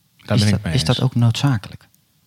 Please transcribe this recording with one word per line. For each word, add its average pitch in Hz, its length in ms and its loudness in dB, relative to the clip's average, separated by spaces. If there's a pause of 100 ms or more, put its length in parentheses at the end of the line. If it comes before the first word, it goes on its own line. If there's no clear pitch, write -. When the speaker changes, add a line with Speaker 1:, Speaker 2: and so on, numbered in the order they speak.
(260)
Speaker 1:
daar - 120 0
Speaker 2:
Is - 60 4
Speaker 1:
ben 107 80 4
Speaker 2:
dat, 185 80 0
Speaker 1:
ik - 60 -10
mee 165 80 -4
Speaker 2:
is 151 120 0
dat 123 100 2
Speaker 1:
eens. - 100 -2
Speaker 2:
ook 131 100 -2
noodzakelijk? 120 720 -2 (400)